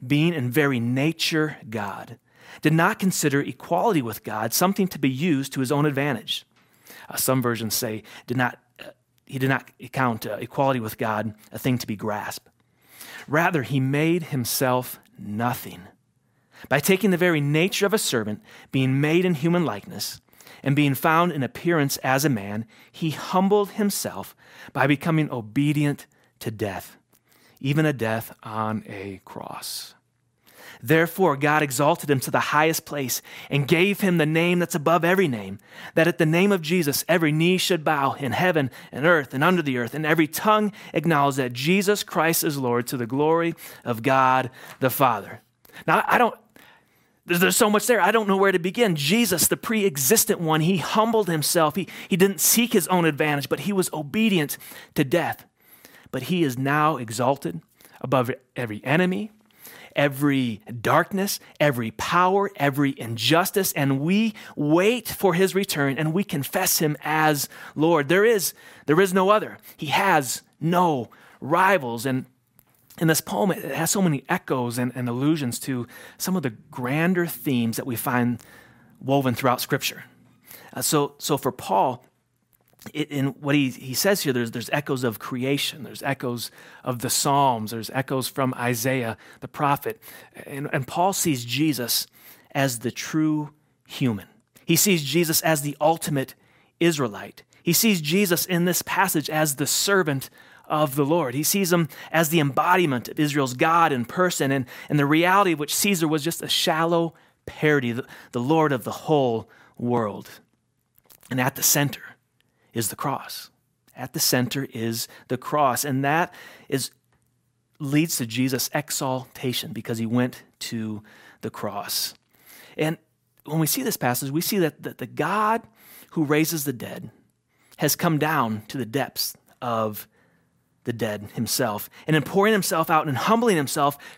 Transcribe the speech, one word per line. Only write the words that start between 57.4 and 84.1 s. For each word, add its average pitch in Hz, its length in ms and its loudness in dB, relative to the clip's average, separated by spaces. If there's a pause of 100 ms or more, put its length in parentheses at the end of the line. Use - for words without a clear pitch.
above 131 300 0 (260)
every 110 280 -8
enemy, 180 460 0 (640)
every 135 680 0 (180)
darkness, 175 580 0 (220)
every 123 300 2
power, 185 680 2
every 143 420 0
injustice, 147 760 0
and 135 280 0
we 202 320 2 (240)
wait 175 520 2
for 185 260 0
his 180 200 2
return 143 440 0
and 160 140 0
we 202 120 0
confess 170 540 -2
him 151 240 0
as 151 460 2 (260)
Lord. 151 340 2
There 190 160 4
is, 214 300 2 (320)
there 156 140 6
is 190 120 2
no 190 180 4
other. 202 280 2 (180)
He 156 100 -8
has 156 560 2 (180)
no 165 500 0 (300)
rivals. 160 640 2
And 131 200 -2 (760)
in 165 80 4
this 160 120 2
poem, 202 300 0
it - 140 -4
has 143 260 -4
so 202 120 0
many 151 260 0
echoes 127 500 -2
and, 123 160 -2
and 123 140 -4
allusions 135 520 -2
to 123 260 -6 (300)
some 185 200 -2
of 175 60 -2
the 135 80 -2 (200)
grander 165 560 0
themes 120 500 -2
that - 100 -6
we 127 100 -4
find 123 440 0 (600)
woven 131 340 2
throughout 123 260 0
Scripture. - 440 -4 (680)
Uh, 131 100 -8
so, 143 360 0
so - 180 -2
for 131 160 -2
Paul, 175 520 0 (880)
it, 151 180 -6
in 139 160 -2 (140)
what 143 140 0
he, 139 160 2
he 131 240 -12
says 196 280 2